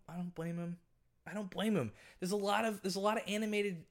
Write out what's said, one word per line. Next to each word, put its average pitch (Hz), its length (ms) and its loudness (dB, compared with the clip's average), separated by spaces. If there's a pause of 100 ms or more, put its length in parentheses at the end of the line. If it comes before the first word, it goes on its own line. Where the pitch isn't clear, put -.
I 165 60 -10
don't 175 180 -6
blame 170 240 -4
him. 170 200 -4 (520)
I - 60 -8
don't 202 160 -4
blame 208 240 2
him. 117 160 2 (280)
There's 185 120 -2
a 208 60 2
lot 202 280 2
of, 208 160 -2
there's 185 140 -2
a 196 60 -2
lot 214 160 4
of 214 100 -2
animated 208 640 0